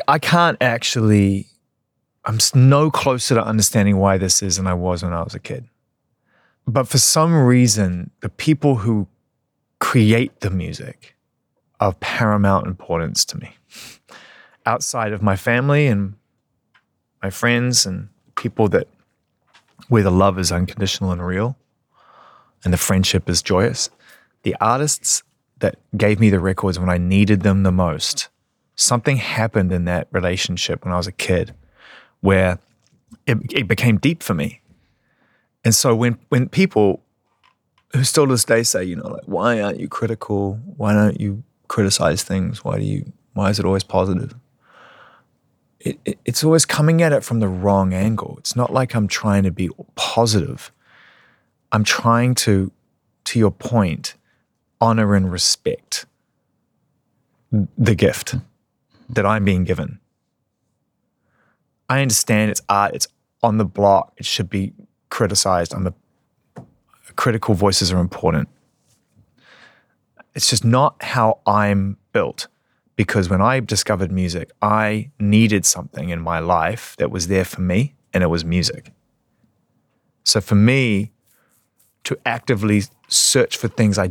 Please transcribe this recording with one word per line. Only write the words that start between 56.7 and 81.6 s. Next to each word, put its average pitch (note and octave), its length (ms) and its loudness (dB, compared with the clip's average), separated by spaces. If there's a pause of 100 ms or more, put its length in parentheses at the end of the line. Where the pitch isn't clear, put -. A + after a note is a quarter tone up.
the A2 180 2
gift - 400 -2 (720)
that A2+ 160 -2
I'm G#2 180 0
being F#2 220 2
given. - 340 -4 (1900)
I C3 120 2
understand A2 500 2
it's - 160 -6
art, G2+ 280 2
it's - 120 -6 (340)
on A2 160 2
the A2 80 2
block, G2 520 2
it - 80 -12
should F#2 240 -6
be G2 240 -4 (360)
criticized. F#2 640 -2
I'm F#2 140 -4
a, F2+ 60 -6 (1200)
critical A2+ 400 0
voices F#2+ 380 0
are F#2 60 2
important. E2 500 -2 (1900)
It's - 140 -2
just A#2+ 160 -2
not B2+ 360 2
how A2 460 0
I'm G2+ 500 0 (160)
built, - 340 -4 (480)
because G2+ 340 0
when F#2 120 2
I B2+ 180 2
discovered G2+ 520 -2
music, F2 400 -4 (100)
I G#2+ 480 0 (100)
needed G#2 460 4
something E2+ 440 -6
in E2+ 100 -6
my E2 200 -4
life E2+ 580 -2
that C#2 120 -2
was E2+ 180 -6
there F#2 180 0
for - 160 -10
me, F#2 340 0 (180)
and F#2 100 0
it F2 40 2
was E2 180 -2
music. - 460 -4 (1300)
So - 160 0
for - 140 0
me A2 560 2 (920)